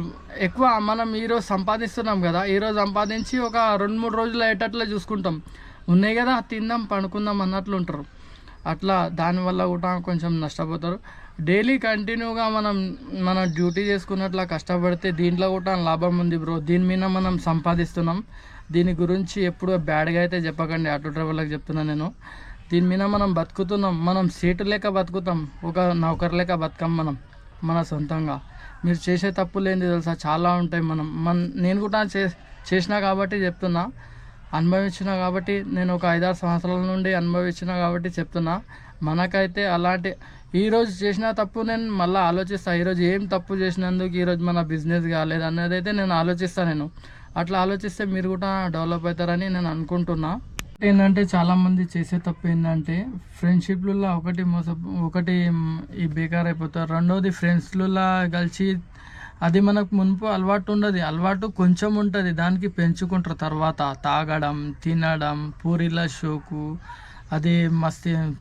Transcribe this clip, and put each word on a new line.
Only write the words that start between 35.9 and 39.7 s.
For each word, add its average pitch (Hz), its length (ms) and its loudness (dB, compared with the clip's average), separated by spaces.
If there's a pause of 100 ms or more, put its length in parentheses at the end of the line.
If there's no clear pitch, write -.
ఒక 175 100 -2
ఐదారు 175 300 2
సంవత్సరాల 175 440 0
నుండి 185 360 0
అనుభవించినా 180 640 0
కాబట్టి 175 320 0
చెప్తున్నా. 170 520 -2 (420)
మనకైతే 185 640 0
అలాంటి, 180 480 0 (400)